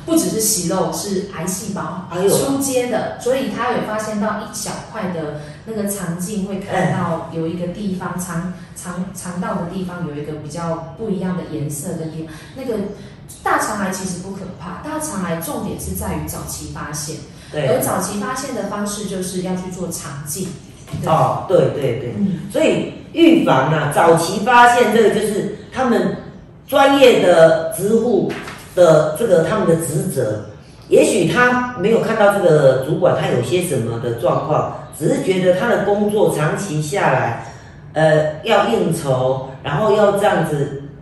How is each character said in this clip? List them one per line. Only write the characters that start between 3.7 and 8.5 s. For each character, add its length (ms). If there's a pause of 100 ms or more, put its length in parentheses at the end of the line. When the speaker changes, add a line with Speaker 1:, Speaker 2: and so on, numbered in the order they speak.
Speaker 1:
有 60 (100)
发 120
现 200
到 220
一 20 (120)
小 160 (200)
块 120 (100)
的 280 (240)
那 80
个 140
肠 300
镜， 300
会 120
看 320
到 400
有 160
一 60
个 140
地 280
方， 140
Speaker 2:
哎。 100
Speaker 1:
肠， 340 (220)